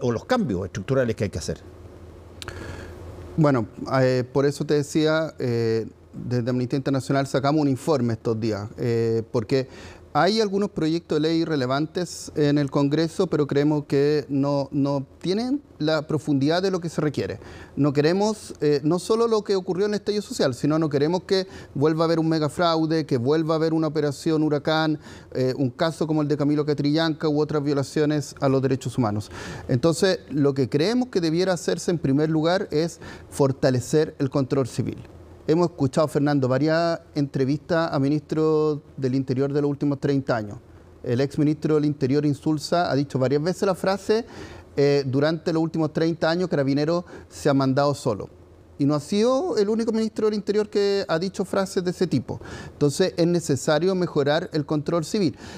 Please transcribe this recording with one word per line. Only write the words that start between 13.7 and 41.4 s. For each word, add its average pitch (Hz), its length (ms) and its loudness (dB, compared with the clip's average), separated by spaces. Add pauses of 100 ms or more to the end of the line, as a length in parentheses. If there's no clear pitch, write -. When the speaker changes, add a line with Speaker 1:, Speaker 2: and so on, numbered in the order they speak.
Speaker 2:
que 147 420 2
no, 139 440 0
no 139 340 0 (160)
tienen 240 400 -2 (160)
la 151 300 0
profundidad 151 560 2
de 190 80 0
lo 180 100 -2
que 170 80 -8
se - 100 -4
requiere. 131 400 -2 (360)
No 143 180 4
queremos, 190 640 2
eh, 147 240 2
no 160 140 2
solo 226 300 2
lo 220 160 2
que 202 120 0
ocurrió 185 300 -2
en 208 80 -2
el 202 60 -2
estallido 208 240 -2
social, 151 320 0
sino 151 240 2
no 160 100 2
queremos 151 360 0
que 190 200 0 (300)
vuelva 156 280 2
a - 20 4
haber 165 120 2
un 160 100 2
megafraude, 160 800 2
que 139 120 0
vuelva 151 360 2
a 160 40 2
haber 160 140 2
una 160 140 2
operación 151 560 0
Huracán, 156 580 0 (360)
eh, 127 200 0
un 135 140 0
caso 160 380 -2
como 156 160 0
el 147 40 0
de 143 100 0
Camilo 147 280 0
Catrillanca 151 640 0
u 147 100 2
otras 151 240 0
violaciones 147 800 0
a 143 80 2
los 131 140 2
derechos 131 340 -2
humanos. 107 320 -2 (380)
Entonces, 165 540 2 (100)
lo 139 240 2
que 135 140 0
creemos 233 400 0
que 185 120 -2
debiera 170 320 0
hacerse 180 380 -2
en 165 80 0
primer 151 320 2
lugar 165 400 0
es 160 280 -2 (300)
fortalecer 135 880 2
el 139 140 -2
control 139 360 0
civil. - 300 -6 (500)
Hemos 165 240 4
escuchado, 143 360 0
Fernando, 143 400 0
varias 156 520 2 (160)
entrevistas 147 760 0
a 156 60 -2
ministros 151 840 0 (140)
del 131 200 -2
Interior 135 360 0
de 143 120 0
los 143 80 0
últimos 143 280 -2
treinta 135 360 0
años. 104 240 -6 (420)
El 123 200 0
ex 143 180 -2
ministro 151 340 2